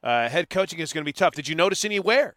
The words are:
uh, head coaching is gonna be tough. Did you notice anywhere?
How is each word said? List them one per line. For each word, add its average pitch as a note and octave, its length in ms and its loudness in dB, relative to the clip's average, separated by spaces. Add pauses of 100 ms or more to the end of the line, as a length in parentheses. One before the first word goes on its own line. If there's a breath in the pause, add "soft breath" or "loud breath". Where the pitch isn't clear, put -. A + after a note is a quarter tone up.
uh, A#2+ 240 2
head D#3 200 -2
coaching F#3 300 -2
is D#3+ 140 -6
gonna D#3 100 -4
be D3 100 -6
tough. F3 220 2
Did C#3+ 140 -8
you D#3 80 -4
notice F#3 280 2
anywhere? G#3 520 0